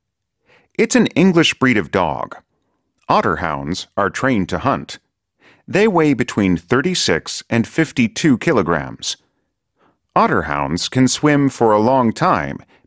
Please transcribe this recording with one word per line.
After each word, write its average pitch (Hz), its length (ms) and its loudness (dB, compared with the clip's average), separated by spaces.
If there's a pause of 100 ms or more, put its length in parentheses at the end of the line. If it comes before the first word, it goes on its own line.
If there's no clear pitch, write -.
(800)
It's 226 160 0
an 214 120 4
English 170 520 2
breed 127 180 2
of 82 140 -4
dog. 80 460 -4 (720)
Otterhounds 85 800 -2 (100)
are 98 120 2
trained 110 400 -2
to 87 100 -4
hunt. 131 380 -4 (680)
They 208 220 2
weigh 160 240 2
between 101 420 0
thirty-six 127 920 -2
and 117 180 0
fifty-two 131 720 0
kilograms. 82 800 -2 (1000)
Otterhounds 82 760 -2
can 127 200 2
swim 143 400 2
for 113 240 2
a 107 100 2
long 123 300 2
time 107 500 -2 (240)